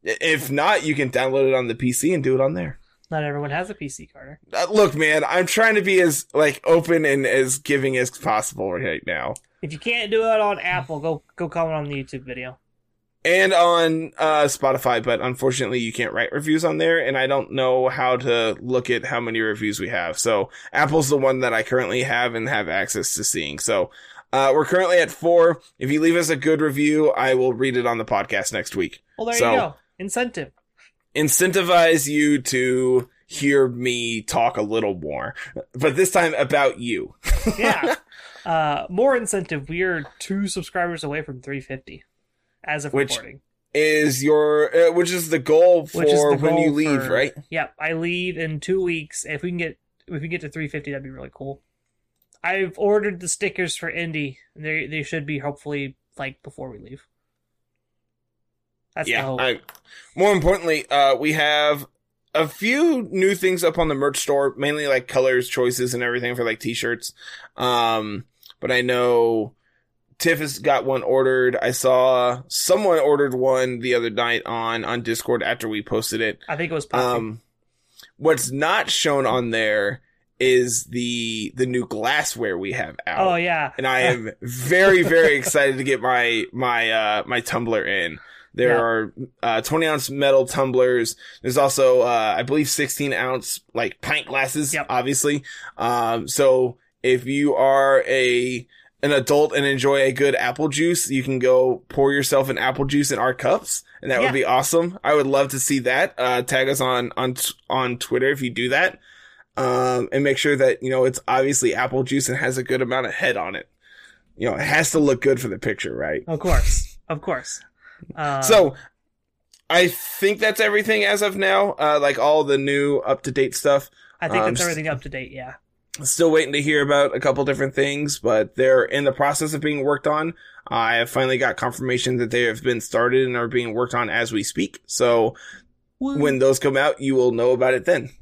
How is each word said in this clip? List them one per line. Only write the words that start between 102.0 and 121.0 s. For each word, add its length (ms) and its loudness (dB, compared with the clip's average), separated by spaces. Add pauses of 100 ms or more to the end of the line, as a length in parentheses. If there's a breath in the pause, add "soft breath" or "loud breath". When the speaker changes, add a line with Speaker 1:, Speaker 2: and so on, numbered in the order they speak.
Speaker 1:
yourself 360 2
an 100 -4
apple 260 -2
juice 280 0
in 80 -4
our 120 0
cups, 520 -2 (180 loud breath)
and 80 -6
that 100 2
Speaker 2:
Yeah. 60 2
Speaker 1:
would 80 0
be 100 0
awesome. 600 0
I 100 2
would 140 2
love 220 2
to 100 -6
see 180 0
that. 400 0
Uh, 240 0
tag 260 0
us 120 -2
on, 360 0
on 180 -2
t-, 200 -6 (160)
on 260 -2
Twitter 340 -2
if 120 -4
you 80 -4
do 200 -4
that. 280 -2 (580 soft breath)
Um, 540 0
and 140 0
make 140 2
sure 180 2
that, 260 2
you 80 -4
know, 140 2
it's 240 0
obviously 480 2
apple 260 -2
juice 260 -2
and 100 -4
has 200 -4
a 60 -6
good 180 -2
amount 240 -2
of 80 -8
head 220 -2
on 180 -6
it. 140 -12 (680 soft breath)
You 140 -2
know, 60 -4
it 80 -6
has 260 0
to 80 0
look 220 2
good 200 2
for 60 -6
the 120 -6
picture, 360 -6
right? 320 -6
Speaker 2:
Of 140 -6
course. 580 2 (100)
Of 120 -8
course. 400 -8 (540 loud breath)
Um, 300 -4
Speaker 1:
So, 300 6 (920 loud breath)
I 200 4
think 500 -4
that's 220 0
everything 440 2